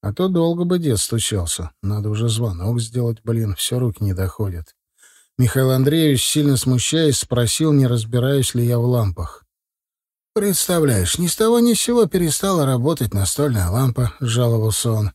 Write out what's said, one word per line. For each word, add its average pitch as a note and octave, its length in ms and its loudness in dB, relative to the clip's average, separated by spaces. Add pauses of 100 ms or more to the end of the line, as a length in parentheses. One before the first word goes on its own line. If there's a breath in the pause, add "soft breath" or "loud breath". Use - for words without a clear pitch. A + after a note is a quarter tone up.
А G2+ 100 -6
то F3+ 160 -2
долго F3 380 0
бы F3+ 120 0
дед C#3+ 220 0
стучался. F2+ 720 -4 (100)
Надо G#2 280 -4
уже G#2+ 180 -2
звонок A2 540 -2
сделать, A#2 420 -4
блин, A2+ 320 -2
всё - 240 -4
руки A#2 240 -2
не G2 100 0
доходят. F2+ 640 -6 (640 soft breath)
Михаил C3 340 2
Андреевич, C#3 560 2
сильно C#3+ 300 2
смущаясь, C3 640 0
спросил, B2 520 0
не C#3 160 4
разбираюсь B2 640 0
ли A#2+ 120 0
я A#2+ 120 0
в A#2 60 0
лампах. G#2+ 640 -2 (880)
"Представляешь, D#3+ 840 0
ни F3 100 0
с D#3+ 100 -2
того A3+ 220 4
ни A#3+ 140 4
с G3+ 60 0
сего A#3 280 2
перестала F3 580 0
работать C3 480 0
настольная G2+ 560 0
лампа", — A#2+ 500 0
жаловался A#2 720 0
он. G#2+ 240 0